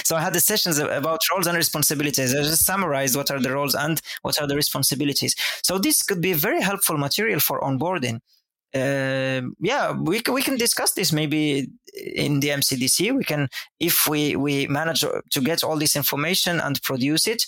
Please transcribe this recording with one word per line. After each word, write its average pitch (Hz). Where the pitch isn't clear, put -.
So 165
I 160
had 170
the 170
sessions 180
a-, 147
about 156
roles 180
and 175
responsibilities. 143
I 147
just 156
summarized 143
what 143
are 139
the 131
roles 139
and 151
what -
are 147
the 139
responsibilities. 143
So 185
this 294
could 190
be 180
very 220
helpful 190
material 175
for 139
onboarding. 135
Um, 131
yeah, 196
we 147
c-, 254
we 262
can 269
discuss -
this 185
maybe 151
in 143
the 143
M 139
C 135
D 123
C. 180
We 262
can, 147
if -
we, 147
we 139
manage 156
to -
get 156
all 151
this 147
information 156
and 139
produce 139
it, 220